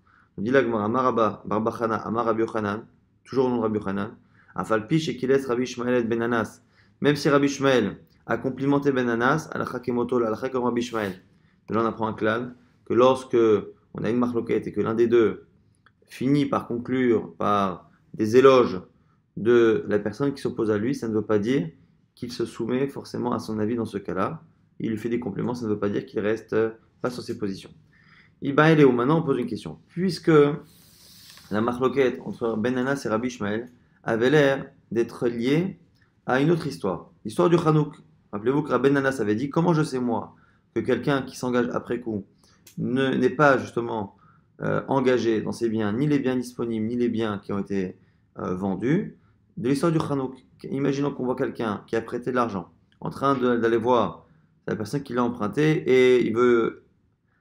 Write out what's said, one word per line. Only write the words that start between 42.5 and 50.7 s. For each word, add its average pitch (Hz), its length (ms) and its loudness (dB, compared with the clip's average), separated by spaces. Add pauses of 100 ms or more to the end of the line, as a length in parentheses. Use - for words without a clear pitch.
ne, 127 320 0
n'est 127 200 2
pas 139 280 4
justement, 110 580 -6 (460)
euh, 104 260 -2
engagé 120 540 2
dans 101 100 -6
ses 113 180 -4
biens, 107 240 -2
ni 131 140 -2
les 147 120 2
biens 127 160 -2
disponibles, 117 500 -4
ni 120 100 -4
les 120 140 0
biens 107 340 -2
qui 104 100 -8
ont 101 60 -2
été, 98 380 -4 (420)
euh, 92 160 -4
vendus, 101 640 -2 (400)
de 117 120 -4
l'histoire 143 220 2
du 160 80 0
Hanouk. 135 460 -6 (240)
Imaginons 143 420 -2